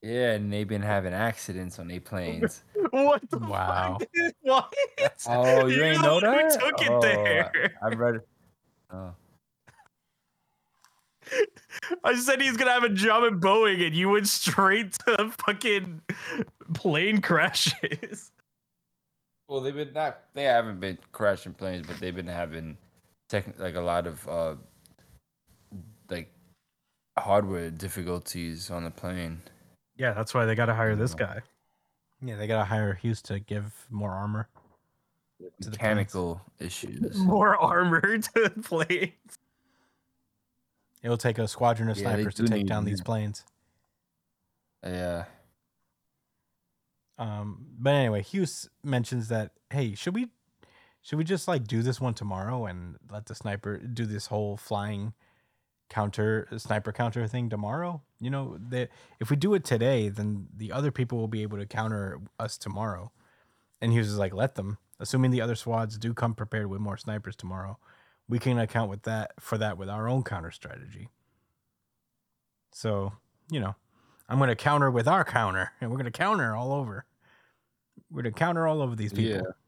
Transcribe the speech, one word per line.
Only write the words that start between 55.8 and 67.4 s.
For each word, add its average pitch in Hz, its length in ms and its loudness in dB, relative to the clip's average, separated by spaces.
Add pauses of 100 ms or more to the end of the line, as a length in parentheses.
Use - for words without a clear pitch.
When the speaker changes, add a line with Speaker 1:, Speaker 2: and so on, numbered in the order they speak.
Speaker 3:
counter, 107 680 0
sniper 107 340 -2
counter 117 380 -2
thing 120 200 -2
tomorrow? 135 520 -4 (180)
You 123 120 -6
know, 135 280 -6
they, 120 300 -4 (320)
if 113 100 -4
we 147 60 4
do 190 180 4
it 185 80 2
today, 117 460 2
then 104 480 -4
the 107 160 -8
other 139 180 -2
people 123 280 -2
will 113 100 -2
be 107 140 -4
able 104 160 -6
to 101 80 -8
counter 107 540 -4 (200)
us - 180 -6
tomorrow." 101 540 -6 (680)
And 117 120 2
Hughes 113 160 2
is 104 100 -4
like, 98 160 0
"Let 113 220 0
them. 101 220 -6 (200)
Assuming 131 320 2
the 123 120 2
other 117 120 -2
squads 113 440 -4
do 113 160 -4
come 113 200 0
prepared 107 340 -6
with 98 120 -6
more 104 160 -6
snipers 107 400 -10
tomorrow, 92 420 -10 (500)